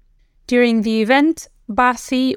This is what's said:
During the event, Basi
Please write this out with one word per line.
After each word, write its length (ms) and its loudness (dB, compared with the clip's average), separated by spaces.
During 340 2
the 180 -2
event, 460 0
Basi 680 -2